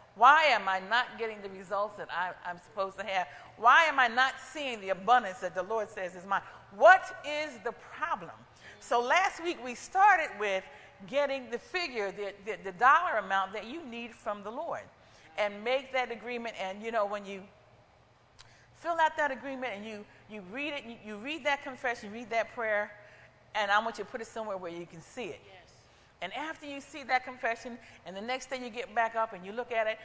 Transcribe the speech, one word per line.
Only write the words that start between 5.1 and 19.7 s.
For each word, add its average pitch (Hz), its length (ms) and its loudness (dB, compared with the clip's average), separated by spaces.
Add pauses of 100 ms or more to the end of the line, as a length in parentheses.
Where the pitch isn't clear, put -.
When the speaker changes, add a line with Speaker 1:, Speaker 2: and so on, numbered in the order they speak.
Speaker 1:
that 180 160 -4
the 185 80 -2
Lord 208 260 -4
says 180 260 -8
is 180 120 -14
mine? 190 160 0 (340)
What 330 480 10
is 294 400 -4
the 233 80 -4
problem?" 202 640 -6 (440)
So 240 200 2
last 330 420 2
week 330 220 -4
we 247 120 -6
started 370 520 6 (100)
with 196 260 0 (420)
getting 269 420 0
the 233 100 -6
figure, 247 520 -4
the, 196 240 -8 (100)
the, 196 200 -6
the 190 80 -8
dollar 285 460 6
amount 190 360 0
that 214 120 -8
you 320 200 -10
need 233 260 -10
from 208 300 -8
the 202 80 -10
Lord, 233 320 -8 (560)
and 208 260 -2
make 262 280 -2
that 254 180 -2
agreement. 233 500 -8
And, 190 220 -6
you 226 80 -6
know, 220 160 2
when 202 180 -4
you 190 180 -12 (1300)
fill 330 260 -4
out 311 160 4
that 294 140 2
agreement 254 440 -6